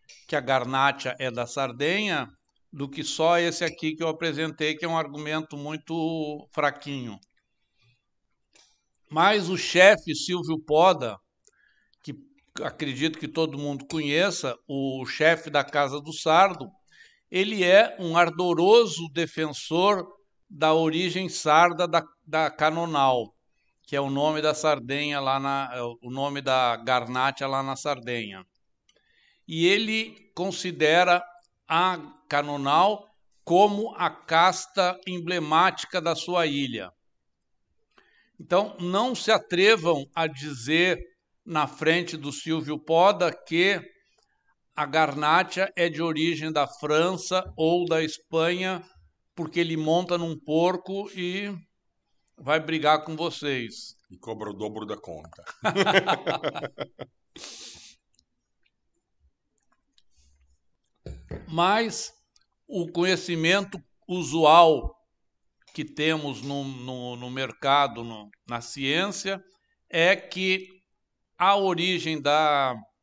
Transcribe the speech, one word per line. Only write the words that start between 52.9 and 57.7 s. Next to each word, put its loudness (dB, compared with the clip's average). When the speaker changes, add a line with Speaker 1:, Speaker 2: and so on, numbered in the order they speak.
Speaker 1:
com -10
vocês. -6
Speaker 2:
E -20
cobra -10
o -10
dobro -8
da -8
conta. -18
<laughs> -2